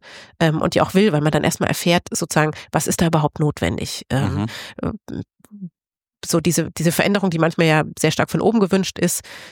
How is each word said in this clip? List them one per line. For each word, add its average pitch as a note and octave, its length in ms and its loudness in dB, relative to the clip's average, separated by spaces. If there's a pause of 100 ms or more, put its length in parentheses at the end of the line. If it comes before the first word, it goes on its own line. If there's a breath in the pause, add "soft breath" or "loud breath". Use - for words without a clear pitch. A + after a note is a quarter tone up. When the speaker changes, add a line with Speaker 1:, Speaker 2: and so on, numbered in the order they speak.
(400 loud breath)
Speaker 1:
ähm, D#3+ 220 2
und - 140 0
die - 60 2
auch - 120 -4
will, G3 200 4
weil D3 80 2
man D#3 100 0
dann D#3 120 0
erstmal - 260 0
erfährt, F3 420 0
sozusagen, D#3 400 0 (200 loud breath)
was D#3 140 -2
ist - 160 0
da E3+ 60 4
überhaupt D#3 320 0
notwendig? - 720 -2
Ähm, G2+ 340 0 (380 loud breath)
Speaker 2:
Mhm. - 160 -6 (100)
Speaker 1:
äh, - 120 -8 (1000)
so - 160 0
diese, D#3+ 300 0
diese E3 220 0
Veränderung, F#3+ 400 2
die D#3+ 80 0
manchmal E3 260 2
ja D#3 180 4 (140)
sehr D#3 140 2
stark - 180 0
von E3 120 -2
oben A3+ 180 4
gewünscht F#3+ 400 0
ist, - 220 0 (300 loud breath)